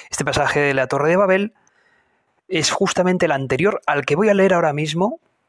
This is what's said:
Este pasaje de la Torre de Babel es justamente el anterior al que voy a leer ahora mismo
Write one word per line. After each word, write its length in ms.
Este 160
pasaje 360
de 120
la 140
Torre 220
de 80
Babel 360
es 240
justamente 540
el 80
anterior 520
al 200
que 100
voy 140
a 40
leer 220
ahora 180
mismo 460